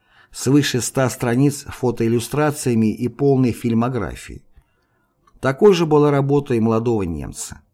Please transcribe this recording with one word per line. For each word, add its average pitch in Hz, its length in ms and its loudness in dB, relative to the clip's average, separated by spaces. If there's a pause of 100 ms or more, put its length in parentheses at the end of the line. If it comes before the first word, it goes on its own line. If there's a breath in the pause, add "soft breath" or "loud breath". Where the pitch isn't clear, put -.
(320 soft breath)
Свыше 139 500 0
ста 131 280 -2
страниц 131 600 0
фотоиллюстрациями 120 1200 -2
и 123 140 -4
полной 131 460 2
фильмографией. 113 880 -4 (960)
Такой 165 340 4
же 170 120 2
была 147 260 4
работа 139 420 0
и 117 60 0
молодого 113 440 0
немца. 73 580 -10 (120)